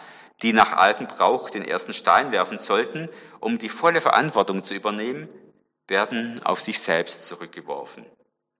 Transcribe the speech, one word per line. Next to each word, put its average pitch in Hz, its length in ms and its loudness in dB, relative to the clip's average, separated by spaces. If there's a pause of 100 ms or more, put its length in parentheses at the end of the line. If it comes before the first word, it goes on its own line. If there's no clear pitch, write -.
(420)
die 113 100 2
nach 110 200 6
altem 104 340 4
Brauch 110 420 2
den 101 160 -8
ersten 107 300 -6
Stein 131 380 4
werfen 98 260 0
sollten, 151 500 -2 (320)
um 226 180 -4
die - 100 -8
volle - 320 2
Verantwortung 104 640 2
zu 98 100 -8
übernehmen, 110 540 -6 (580)
werden 113 560 -2
auf - 180 0
sich - 200 -6
selbst - 460 -2
zurückgeworfen. 73 800 -14 (560)